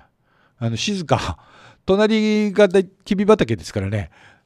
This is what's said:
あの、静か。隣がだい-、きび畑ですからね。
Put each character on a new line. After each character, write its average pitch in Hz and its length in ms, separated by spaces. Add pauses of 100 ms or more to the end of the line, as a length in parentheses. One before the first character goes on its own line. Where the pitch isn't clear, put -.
(580)
あ 117 120
の、 113 80
静 107 260
か。 - 340 (480)
隣 214 680
が 202 160
だ 190 100
い-、 185 100 (140)
き - 120
び 202 100
畑 156 320
で 80 80
す - 80
か 104 80
ら 95 80
ね。 101 220 (340)